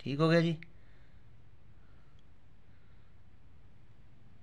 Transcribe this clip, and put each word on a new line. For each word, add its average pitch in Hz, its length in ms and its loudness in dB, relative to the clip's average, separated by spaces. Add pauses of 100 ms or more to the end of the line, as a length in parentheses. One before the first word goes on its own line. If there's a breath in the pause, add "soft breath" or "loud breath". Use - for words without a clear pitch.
ठीक 135 200 2
हो 160 80 10
गया 165 120 12
जी, 165 160 8 (3750)